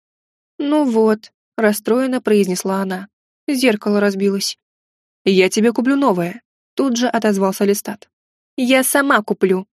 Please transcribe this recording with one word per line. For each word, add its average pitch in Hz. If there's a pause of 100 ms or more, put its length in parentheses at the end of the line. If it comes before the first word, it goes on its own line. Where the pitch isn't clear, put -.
(580)
«Ну 302
вот», — 220 (240)
расстроенно 233
произнесла 190
она, — 190 (400)
«зеркало 214
разбилось». 196 (640)
«Я 185
тебе 226
куплю 262
новое», — 196 (320)
тут 269
же 240
отозвался 202
Листат. 202 (460)
«Я 262
сама 277
куплю, 190